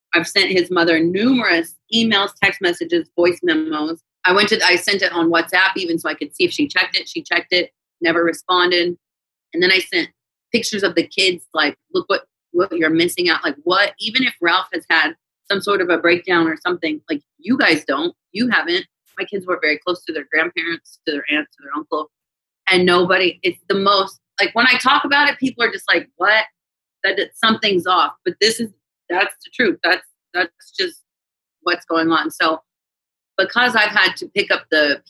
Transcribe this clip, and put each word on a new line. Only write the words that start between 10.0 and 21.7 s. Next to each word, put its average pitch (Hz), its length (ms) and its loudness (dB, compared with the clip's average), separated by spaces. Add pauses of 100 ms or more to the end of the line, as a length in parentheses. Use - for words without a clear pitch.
pictures 214 300 -2
of 185 120 -2
the 165 120 2
kids, 185 460 -2
like, 147 240 -2 (160)
"Look 180 160 -2
what, 185 140 0 (300)
what 180 200 0
you're 165 160 0
missing 170 400 0
out." 160 160 -2
Like, 151 180 -4
what? 190 380 0
Even 226 240 -2
if 240 160 -2
Ralph 175 320 2
has 175 160 -8
had 160 240 2 (380)
some 202 100 0
sort 196 220 0
of 175 80 -2
a 165 80 2
breakdown 170 500 2
or 160 80 -2 (100)
something, 160 440 -4
like, 147 100 -2 (160)
you 208 220 -2
guys 175 260 2
don't. 143 320 -4 (160)
You 233 160 -2
haven't. 175 380 -2 (320)
My 196 80 -6
kids 190 200 -8
were 180 140 -4
very 151 180 0
close 175 280 -6
to 165 80 -8
their 147 180 -6
grandparents, 165 760 -4
to 156 60 -4
their 143 180 -6
aunt, 151 220 -2
to - 100 -20
their 139 140 -14